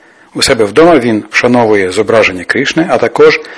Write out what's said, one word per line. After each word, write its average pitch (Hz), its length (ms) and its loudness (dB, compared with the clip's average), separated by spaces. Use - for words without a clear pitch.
У 127 80 -6
себе 117 220 0
вдома 151 340 2
він 113 320 -2
вшановує 107 640 0
зображення 98 520 0
Кришни, 143 460 -4
а 120 80 0
також 147 420 2